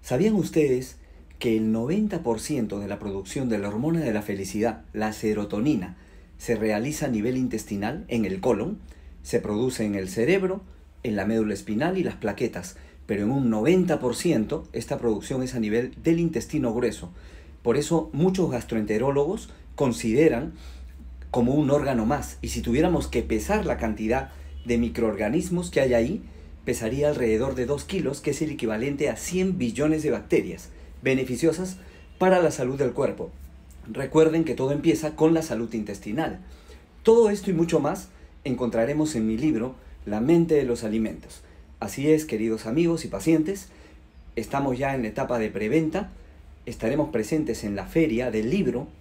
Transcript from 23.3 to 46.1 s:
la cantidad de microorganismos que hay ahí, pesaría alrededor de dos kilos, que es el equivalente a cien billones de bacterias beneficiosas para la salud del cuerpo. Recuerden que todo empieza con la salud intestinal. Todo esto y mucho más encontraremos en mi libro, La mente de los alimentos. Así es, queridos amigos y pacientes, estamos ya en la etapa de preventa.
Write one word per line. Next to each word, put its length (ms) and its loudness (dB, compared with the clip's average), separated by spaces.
la 140 -2
cantidad 540 -2
de 140 0
microorganismos 920 0
que 100 2
hay 140 4
ahí, 280 2
pesaría 420 0
alrededor 460 2
de 100 -2
dos 200 -2
kilos, 360 -2
que 120 -2
es 100 -2
el 80 -2
equivalente 580 -2
a 80 -2
cien 400 0
billones 460 0
de 80 2
bacterias 580 0
beneficiosas 760 0
para 240 6
la 80 6
salud 280 -2
del 140 2
cuerpo. 380 -2
Recuerden 540 4
que 100 -2
todo 180 0
empieza 440 2
con 160 6
la 80 4
salud 320 -4
intestinal. 680 -4
Todo 280 8
esto 180 -2
y 60 2
mucho 260 2
más 300 -4
encontraremos 720 0
en 100 0
mi 120 0
libro, 380 0
La 160 -2
mente 360 6
de 80 4
los 200 -2
alimentos. 560 -4
Así 300 0
es, 160 4
queridos 400 -2
amigos 400 0
y 20 -6
pacientes, 600 0
estamos 400 -2
ya 180 -2
en 60 -2
la 80 -2
etapa 300 -2
de 100 0
preventa. 640 0